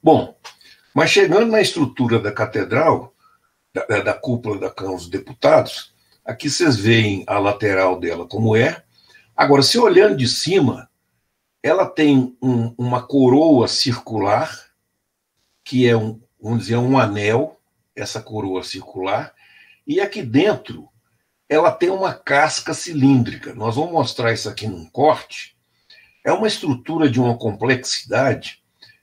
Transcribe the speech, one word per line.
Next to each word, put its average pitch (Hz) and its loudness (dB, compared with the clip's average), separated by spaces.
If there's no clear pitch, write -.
Bom, 156 2
mas 156 0
chegando 202 4
na 220 4
estrutura 123 0
da 101 -4
catedral, 110 -2
da, - -8
da, 104 -2
da - -4
cúpula 113 -6
da 95 -6
Câmara 95 -10
dos 87 -14
Deputados, - -2
aqui 127 -8
vocês 147 2
veem 104 0
a 98 -2
lateral 95 0
dela 85 -6
como 110 0
é. 139 0
Agora, 139 4
se 226 2
olhando 202 6
de 127 0
cima, - 0
ela 185 2
tem 143 2
um, 117 0
uma 123 -2
coroa 135 4
circular, 110 -2
que 127 2
é 117 4
um, 110 -4
vamos 113 -4
dizer, 113 -4
um 127 2
anel, 107 0
essa 104 -10
coroa 98 -8
circular, 95 -8
e 151 -2
aqui 196 -4
dentro 143 -2
ela 156 4
tem 175 0
uma 190 -2
casca 151 -2
cilíndrica. 135 0
Nós 110 -4
vamos 165 -4
mostrar 117 -2
isso 110 -8
aqui 104 -10
num 87 -10
corte. - -2
É - -2
uma 196 0
estrutura 156 -2
de 120 0
uma 123 0
complexidade 120 -4